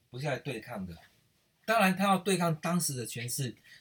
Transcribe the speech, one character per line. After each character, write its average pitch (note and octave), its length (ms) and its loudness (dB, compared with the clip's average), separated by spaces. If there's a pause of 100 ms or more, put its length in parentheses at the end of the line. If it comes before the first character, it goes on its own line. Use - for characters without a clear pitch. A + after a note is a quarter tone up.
不 B2 100 -14
是 C#3+ 80 -6
要 C#3+ 60 0
来 B2 60 -4
对 A#2+ 220 -6
抗 G#2 260 -8
的。 E2+ 100 -12 (680)
当 A3+ 160 4
然 F#3+ 160 4
他 F#3+ 80 0
要 G3 120 6
对 F#3 200 2
抗 E3+ 180 2
当 E3+ 260 0
时 - 140 0
的 B2 100 -4
权 A#2 240 -6
势， B2 280 -4 (240)